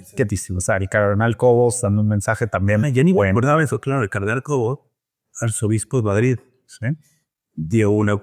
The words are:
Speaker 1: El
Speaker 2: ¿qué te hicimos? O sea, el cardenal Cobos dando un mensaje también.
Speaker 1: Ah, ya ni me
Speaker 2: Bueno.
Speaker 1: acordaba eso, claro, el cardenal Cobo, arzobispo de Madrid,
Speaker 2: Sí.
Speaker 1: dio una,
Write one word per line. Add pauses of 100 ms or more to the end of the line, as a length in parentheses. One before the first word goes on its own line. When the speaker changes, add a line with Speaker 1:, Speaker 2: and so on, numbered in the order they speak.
(100)
Speaker 1:
El
Speaker 2:
¿qué
te
hicimos?
O
sea,
el
cardenal
Cobos
dando
un
mensaje
también.
Speaker 1:
Ah,
ya
ni
me
Speaker 2:
Bueno.
Speaker 1:
acordaba
eso,
claro,
el
cardenal
Cobo, (480)
arzobispo
de
Madrid, (280)
Speaker 2:
Sí. (680)
Speaker 1:
dio
una,